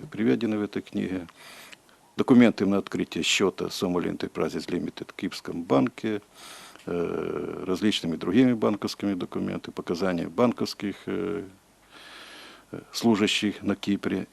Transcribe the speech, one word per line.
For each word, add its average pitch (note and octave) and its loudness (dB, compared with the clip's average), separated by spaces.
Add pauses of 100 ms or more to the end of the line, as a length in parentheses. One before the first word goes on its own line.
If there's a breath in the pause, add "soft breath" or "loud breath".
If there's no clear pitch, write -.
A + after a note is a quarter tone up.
приведены A2 0
в G#2 -2
этой - -4
книге. F#2 -4 (880 loud breath)
Документы A2+ 8
на G2 4
открытие F2+ -4
счета F2+ 2
Somali E2+ -2
Enterprises D#2+ -4
Limited - -6
в - -20
Кипрском - -6
банке, A2 0 (640 loud breath)
э, E2 -4
различными F#2 0
другими B2 4
банковскими G#2 0
документами, F#2+ -6
показания F2 -2
банковских, G#2 0 (100)
э, F#2 -4 (1300 loud breath)
э, - -10 (120)
служащих G#2 2
на G2+ 0
Кипре - -2